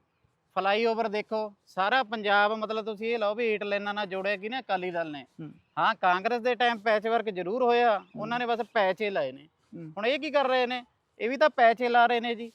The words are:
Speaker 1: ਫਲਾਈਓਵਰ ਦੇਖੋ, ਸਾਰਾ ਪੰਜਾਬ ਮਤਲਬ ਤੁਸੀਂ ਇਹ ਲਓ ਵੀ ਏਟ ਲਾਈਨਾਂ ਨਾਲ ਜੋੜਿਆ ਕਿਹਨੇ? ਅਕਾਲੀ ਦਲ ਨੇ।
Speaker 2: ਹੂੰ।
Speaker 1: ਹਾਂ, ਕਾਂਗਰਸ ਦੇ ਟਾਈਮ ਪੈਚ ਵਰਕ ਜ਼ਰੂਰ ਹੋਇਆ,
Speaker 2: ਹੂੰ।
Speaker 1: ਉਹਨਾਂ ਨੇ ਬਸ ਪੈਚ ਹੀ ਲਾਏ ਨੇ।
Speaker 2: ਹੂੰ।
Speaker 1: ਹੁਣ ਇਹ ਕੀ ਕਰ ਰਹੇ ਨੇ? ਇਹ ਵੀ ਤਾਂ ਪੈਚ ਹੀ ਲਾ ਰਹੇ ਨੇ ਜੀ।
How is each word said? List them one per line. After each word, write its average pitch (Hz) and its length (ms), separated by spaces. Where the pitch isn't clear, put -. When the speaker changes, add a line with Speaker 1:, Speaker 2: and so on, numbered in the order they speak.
Speaker 1:
ਫਲਾਈਓਵਰ 220 520
ਦੇਖੋ, 208 460
ਸਾਰਾ 214 360
ਪੰਜਾਬ 208 500
ਮਤਲਬ 220 320
ਤੁਸੀਂ 214 240
ਇਹ 233 100
ਲਓ 208 160
ਵੀ 233 120
ਏਟ 214 160
ਲਾਈਨਾਂ 202 320
ਨਾਲ 208 120
ਜੋੜਿਆ 190 300
ਕਿਹਨੇ? 220 240
ਅਕਾਲੀ 185 300
ਦਲ 165 220
ਨੇ। 135 140
Speaker 2:
ਹੂੰ। 151 100
Speaker 1:
ਹਾਂ, 185 160
ਕਾਂਗਰਸ 196 480
ਦੇ 247 120
ਟਾਈਮ 233 240
ਪੈਚ 214 280
ਵਰਕ 226 240
ਜ਼ਰੂਰ 185 320
ਹੋਇਆ, 240 360
Speaker 2:
ਹੂੰ। 185 240
Speaker 1:
ਉਹਨਾਂ 226 160
ਨੇ 247 80
ਬਸ 233 120
ਪੈਚ 190 280
ਹੀ 208 80
ਲਾਏ 151 220
ਨੇ। 139 160
Speaker 2:
ਹੂੰ। 160 200
Speaker 1:
ਹੁਣ 208 100
ਇਹ 277 120
ਕੀ 285 120
ਕਰ 269 180
ਰਹੇ 254 180
ਨੇ? 247 180
ਇਹ 214 120
ਵੀ 269 60
ਤਾਂ 302 140
ਪੈਚ 233 320
ਹੀ 247 60
ਲਾ 240 180
ਰਹੇ 240 140
ਨੇ 233 140
ਜੀ। 226 200